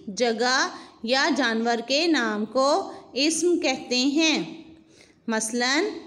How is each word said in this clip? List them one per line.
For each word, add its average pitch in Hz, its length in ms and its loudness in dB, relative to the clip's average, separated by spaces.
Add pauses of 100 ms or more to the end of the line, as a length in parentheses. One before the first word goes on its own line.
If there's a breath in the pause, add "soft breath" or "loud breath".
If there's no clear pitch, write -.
जगह 247 680 0 (260 loud breath)
या 269 240 2
जानवर 233 520 0
के 285 260 0
नाम 226 380 0
को 277 480 0 (220 loud breath)
इस्म 320 420 2
कहते 262 400 -2
हैं। 277 680 0 (640 loud breath)
मसलन 240 640 0 (160)